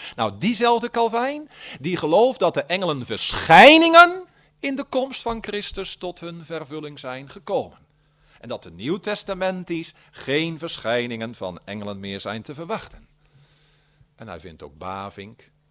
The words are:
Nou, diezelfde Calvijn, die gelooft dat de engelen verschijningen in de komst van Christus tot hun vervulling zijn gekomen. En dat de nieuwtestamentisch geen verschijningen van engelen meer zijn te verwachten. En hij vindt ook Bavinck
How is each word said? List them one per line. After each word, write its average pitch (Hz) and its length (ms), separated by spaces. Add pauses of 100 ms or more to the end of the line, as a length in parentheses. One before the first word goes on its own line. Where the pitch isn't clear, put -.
(160)
Nou, 107 220
diezelfde 233 520
Calvijn, 240 600 (300)
die 175 180
gelooft 208 420
dat 170 140
de 143 100
engelen 165 420
verschijningen 330 1160 (360)
in 277 160
de 277 80
komst 262 380
van 226 220
Christus 202 520
tot 180 240
hun 170 260
vervulling 151 540
zijn 135 300
gekomen. - 580 (520)
En - 100
dat 117 140
de - 80
nieuwtestamentisch 180 1200 (180)
geen 156 480
verschijningen 120 760
van 92 280
engelen 101 360
meer 98 200
zijn 104 220
te 147 120
verwachten. - 540 (1080)
En 113 120
hij 87 120
vindt 80 240
ook 73 140
Bavinck 98 760 (200)